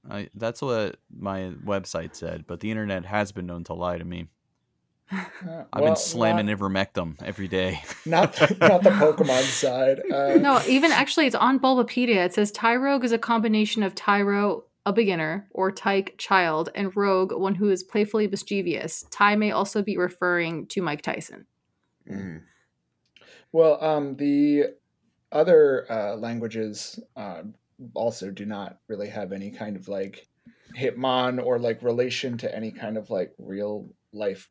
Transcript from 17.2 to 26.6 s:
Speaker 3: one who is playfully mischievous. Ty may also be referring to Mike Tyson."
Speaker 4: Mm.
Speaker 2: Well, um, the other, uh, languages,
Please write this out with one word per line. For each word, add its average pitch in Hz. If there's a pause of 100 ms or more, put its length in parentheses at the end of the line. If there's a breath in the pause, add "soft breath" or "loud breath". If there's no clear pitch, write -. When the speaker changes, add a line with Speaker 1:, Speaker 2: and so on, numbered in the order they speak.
Speaker 3:
one 190
who 208
is 190
playfully 214
mischievous. 190
Ty 208
may 214
also 202
be 196
referring 175
to -
Mike 151
Tyson." - (680)
Speaker 4:
Mm. 92 (1120 soft breath)
Speaker 2:
Well, 160
um, 147
the 143 (560)
other, 151
uh, 107
languages, 113 (160)